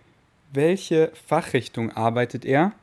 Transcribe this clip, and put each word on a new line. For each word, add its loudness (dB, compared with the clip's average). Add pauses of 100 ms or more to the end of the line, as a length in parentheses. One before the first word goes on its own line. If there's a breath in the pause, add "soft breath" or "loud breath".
(520 soft breath)
welche 0 (140)
Fachrichtung -2
arbeitet -2
er? 2 (100)